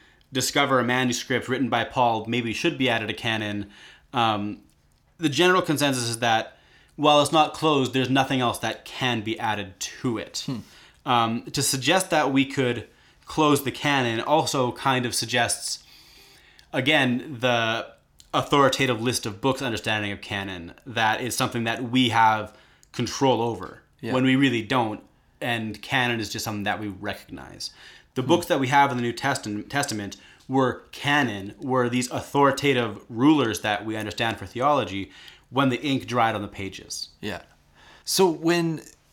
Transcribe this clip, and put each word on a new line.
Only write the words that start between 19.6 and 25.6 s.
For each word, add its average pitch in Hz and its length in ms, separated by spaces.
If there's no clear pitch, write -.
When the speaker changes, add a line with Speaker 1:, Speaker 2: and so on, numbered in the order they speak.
Speaker 1:
understanding 107 500
of 98 80
canon, 95 540
that 110 340
is 117 160
something 120 280
that 113 260
we 127 200
have 110 460
control 120 500
over 107 400
Speaker 2:
Yeah. 113 120
Speaker 1:
when 127 120
we 131 120
really 127 260
don't, 107 400
and 113 420